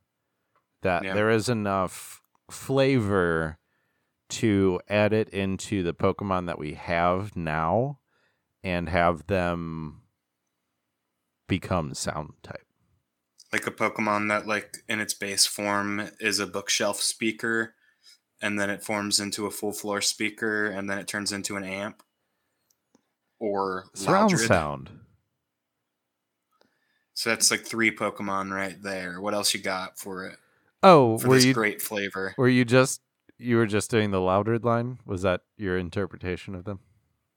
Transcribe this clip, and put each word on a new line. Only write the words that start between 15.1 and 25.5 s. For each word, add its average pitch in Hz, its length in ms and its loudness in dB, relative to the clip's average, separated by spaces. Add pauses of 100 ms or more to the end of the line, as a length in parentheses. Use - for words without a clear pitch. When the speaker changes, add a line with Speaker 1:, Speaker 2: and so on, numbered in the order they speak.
Speaker 2:
base 101 320 -2
form 101 600 -2 (120)
is 104 180 0
a 101 80 -2
bookshelf 101 540 -2
speaker, 113 720 -2 (680)
and 104 200 -2
then 101 100 0
it 95 140 -8
forms 104 340 -2
into 104 280 -4
a 95 40 -6
full 104 220 -6
floor 101 280 -4
speaker, 107 680 -2
and 98 220 -6
then 98 100 -4
it - 100 -10
turns 104 240 -4
into 101 240 -6
an 98 80 -6
amp. 98 380 -8 (1400)
Or 98 540 -4
Speaker 1:
Surround 98 380 2
Speaker 2:
Loudred. 117 140 2
Speaker 1:
sound. 76 440 0 (2250)